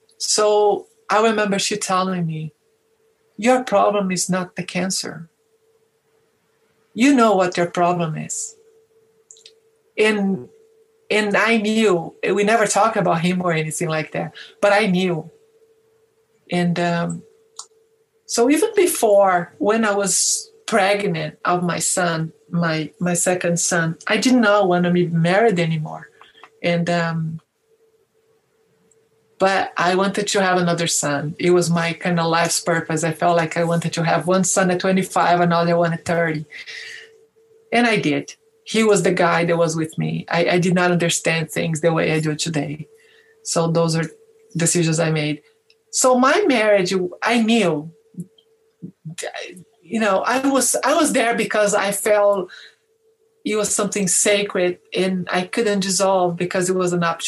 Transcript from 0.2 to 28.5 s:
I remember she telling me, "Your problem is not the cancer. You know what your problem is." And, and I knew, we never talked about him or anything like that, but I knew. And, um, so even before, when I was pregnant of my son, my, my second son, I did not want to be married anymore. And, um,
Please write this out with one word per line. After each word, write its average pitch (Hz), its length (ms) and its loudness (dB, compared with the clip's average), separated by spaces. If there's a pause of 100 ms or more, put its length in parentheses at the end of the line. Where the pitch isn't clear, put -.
I 208 120 2
remember 214 380 0
she 208 180 -4
telling 185 480 -2
me, 156 280 -8 (840)
"Your 247 260 2
problem 202 480 2
is 180 180 -4
not 180 260 -4
the 170 80 -8
cancer. 165 680 -6 (1600)
You 254 200 4
know 226 220 4
what 180 220 0
your 175 100 0
problem 175 500 0
is." - 380 -10 (1400)
And, 196 520 0 (600)
and 208 260 0
I 220 220 2
knew, 214 580 0 (180)
we 202 100 2
never 214 240 2
talked 214 300 2
about 175 240 0
him 180 200 0
or 175 120 -2
anything 156 360 -4
like 156 220 -4
that, 160 220 -8 (280)
but 202 120 4
I 214 140 2
knew. 175 420 -2 (1200)
And, 175 280 0
um, 170 440 -2 (1000)
so 240 240 0
even 427 260 2
before, 202 840 2
when 226 260 0
I 202 120 0
was - 560 -2 (140)
pregnant 190 800 0
of 175 200 0
my 170 160 -2
son, 165 540 -2 (160)
my, 160 500 -2
my 180 160 -2
second 175 440 0
son, 165 380 -2 (100)
I 220 100 0
did 247 180 2
not 208 320 4
want 180 180 2
to 175 60 2
be 175 160 2
married 175 520 2
anymore. 160 500 -4 (520)
And, 170 280 -2
um, 165 520 -4 (2000)